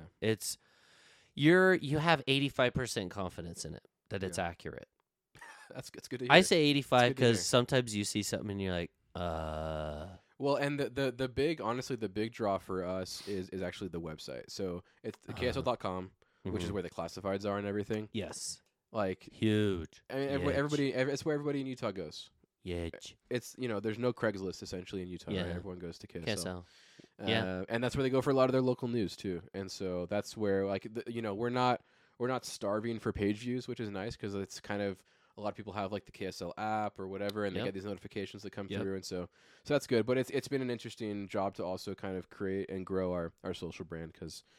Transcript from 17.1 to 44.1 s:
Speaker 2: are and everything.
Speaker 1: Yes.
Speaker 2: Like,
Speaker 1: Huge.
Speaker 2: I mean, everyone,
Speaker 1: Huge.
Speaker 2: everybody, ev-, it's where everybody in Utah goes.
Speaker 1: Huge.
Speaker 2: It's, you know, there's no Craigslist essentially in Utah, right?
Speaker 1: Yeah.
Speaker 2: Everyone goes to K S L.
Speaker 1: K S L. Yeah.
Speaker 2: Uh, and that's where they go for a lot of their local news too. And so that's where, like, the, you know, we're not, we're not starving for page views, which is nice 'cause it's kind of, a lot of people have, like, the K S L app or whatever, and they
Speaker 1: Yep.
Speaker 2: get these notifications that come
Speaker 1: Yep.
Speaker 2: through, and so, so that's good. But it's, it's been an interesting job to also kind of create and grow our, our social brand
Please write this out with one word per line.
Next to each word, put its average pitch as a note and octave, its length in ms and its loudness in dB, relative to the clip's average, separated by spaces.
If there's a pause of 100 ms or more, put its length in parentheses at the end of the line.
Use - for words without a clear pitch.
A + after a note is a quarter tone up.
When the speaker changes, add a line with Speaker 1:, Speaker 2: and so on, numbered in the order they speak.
Speaker 2:
are G2+ 120 2
and G2+ 100 -2
everything. G#2 460 -2
Speaker 1:
Yes. - 480 -6 (320)
Speaker 2:
Like, G2 380 0
Speaker 1:
Huge. G#2 800 2
Speaker 2:
I - 60 -8
mean, C#3 140 0
everyone, C#3 240 0
Speaker 1:
Huge. - 40 2
Speaker 2:
everybody, C#3+ 360 2
ev-, C3 160 2
it's C#3 160 -2
where D3+ 100 0
everybody C#3+ 260 -2
in C3+ 60 -4
Utah B2 240 -4
goes. F2 380 -8 (340)
Speaker 1:
Huge. E2+ 520 -4 (140)
Speaker 2:
It's, - 300 -4
you B2+ 80 -4
know, G#2+ 120 -2
there's A2 200 -2
no B2 140 2
Craigslist G2 500 -2
essentially F#2 380 -6
in F2+ 80 -6
Utah, F2+ 220 -8
right? F#2 160 0
Speaker 1:
Yeah. F2 60 -4
Speaker 2:
Everyone F2+ 260 -8
goes E2+ 200 -10
to - 80 -18
K F2+ 120 -10
S E2 40 -10
L. - 20 -4
Speaker 1:
K A2+ 60 0
S F#2 140 -2
L. F2+ 200 -6 (600)
Yeah. A2 160 2
Speaker 2:
Uh, F#2 240 -4
and A#2 160 -2
that's B2+ 140 0
where C#3 60 2
they C3 60 2
go C3 120 4
for C#3+ 80 2
a C3+ 60 6
lot C3 100 8
of B2+ 60 4
their C3 100 4
local B2+ 260 0
news A#2 280 0
too. F2+ 260 -4 (120)
And G2 180 -6
so F2+ 380 -4
that's G#2 280 -4
where, G2 280 4
like, G2 280 -2
the, A#2 180 -4
you A#2 100 -4
know, G#2+ 120 -2
we're A#2 160 0
not, B2 320 4 (380)
we're B2 80 -2
not B2+ 180 -2
starving G#2+ 540 -2
for A2 120 -2
page G#2 280 2
views, B2 280 -4
which A#2+ 120 -6
is A2 100 -4
nice G2+ 260 -6
'cause G2+ 200 -6
it's G2 260 -6
kind G2+ 200 -2
of, G2 200 -2 (360)
a G#2+ 40 -12
lot G#2 80 -2
of G2 60 -6
people G2+ 180 -10
have, G2 180 -2
like, G2+ 140 -4
the - 60 -20
K - 160 -8
S F#2 140 -8
L F2 160 -6
app G#2+ 420 -2
or F#2+ 80 -6
whatever, G2+ 380 -2
and F#2 100 -2
they F#2+ 40 -2
Speaker 1:
Yep. G#2+ 80 -2
Speaker 2:
get G2 80 -4
these F#2+ 100 -8
notifications G2 580 -8
that G2+ 80 -8
come G2+ 180 -8
Speaker 1:
Yep. G2 120 -2
Speaker 2:
through, G2 140 -2
and F#2 100 -6
so, F2+ 240 -4 (360)
so D3 100 0
that's C#3 100 2
good. A2+ 220 4
But B2+ 100 4
it's, B2+ 140 0
it's - 160 0
been C3+ 160 0
an B2 80 -2
interesting G#2+ 560 -6
job G2 300 0
to G2+ 60 -4
also F#2 300 -4
kind F#2+ 240 -4
of F2+ 120 -8
create G2 420 -2
and F#2 120 -4
grow F#2 300 0
our, E2+ 180 -2 (120)
our F#2 100 -4
social F2 320 -8
brand D#2+ 300 -8